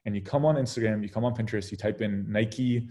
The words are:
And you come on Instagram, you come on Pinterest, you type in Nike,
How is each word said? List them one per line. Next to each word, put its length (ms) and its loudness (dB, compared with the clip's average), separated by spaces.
And 100 -2
you 60 -2
come 240 0
on 100 6
Instagram, 480 0
you 60 -6
come 160 0
on 100 0
Pinterest, 360 -2
you 60 -4
type 240 -2
in 300 -2
Nike, 320 0